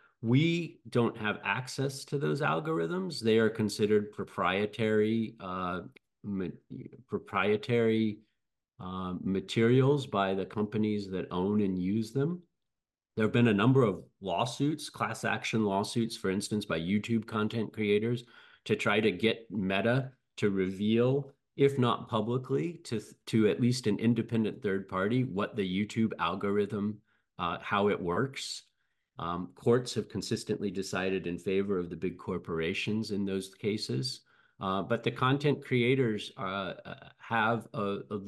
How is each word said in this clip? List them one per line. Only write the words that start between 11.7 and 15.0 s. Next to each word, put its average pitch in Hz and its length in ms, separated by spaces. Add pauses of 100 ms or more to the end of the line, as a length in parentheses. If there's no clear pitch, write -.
use 104 360
them. 165 280 (760)
There 107 100
have 104 60
been 120 180
a 107 40
number 123 300
of 95 200 (160)
lawsuits, 120 720
class 107 340